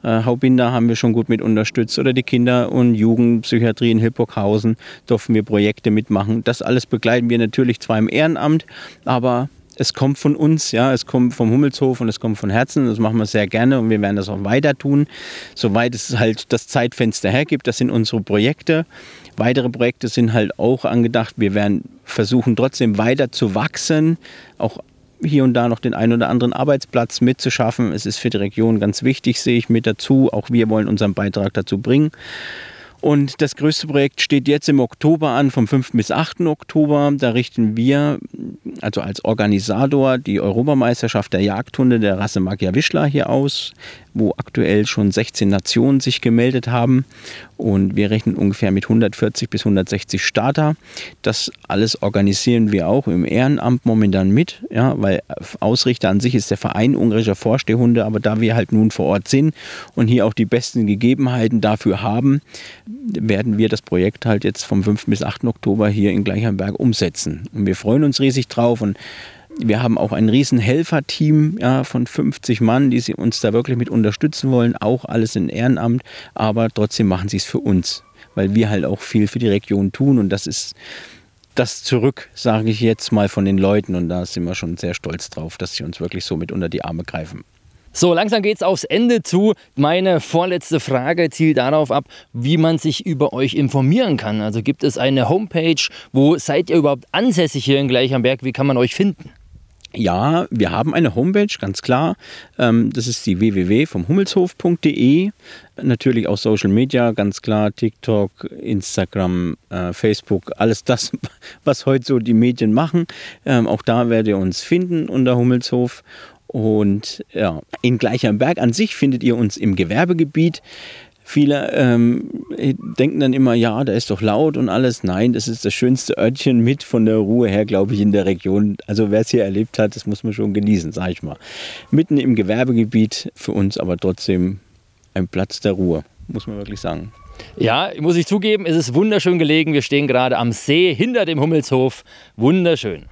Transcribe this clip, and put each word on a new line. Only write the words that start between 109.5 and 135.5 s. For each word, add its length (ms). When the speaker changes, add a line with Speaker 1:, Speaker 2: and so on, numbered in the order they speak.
Speaker 1:
äh, 240
Facebook, 640
alles 260
das, 260
<laughs> 260
was 220
heute 180
so 140
die 160
Medien 400
machen. 320
Ähm, 200
auch 140
da 300
werdet 180
ihr 100
uns 220
finden 480
unter 280
Hummelshof. 680
Und 840
ja, 280
in 160
Gleichernberg 600
an 160
sich 200
findet 280
ihr 140
uns 200
im 180
Gewerbegebiet. 880
Viele, 520
ähm, 560
denken 220
dann 140
immer, 180
ja, 320
da 80
ist 160
doch 140
laut 340
und 140
alles. 340
Nein, 300
das 120
ist 200
das 80
schönste 420
Örtchen 440
mit 220
von 220
der 120
Ruhe 340
her, 160
glaub 260
ich, 80
in 120
der 120
Region. 640
Also 240
wer's 180
hier 160
erlebt 340
hat, 160
das 120
muss 180
man 80
schon 220
genießen, 380
sag 180
ich 120
mal. 140
Mitten 260
im 180
Gewerbegebiet, 1000
für 180
uns 240
aber 220
trotzdem 600
ein 160
Platz 320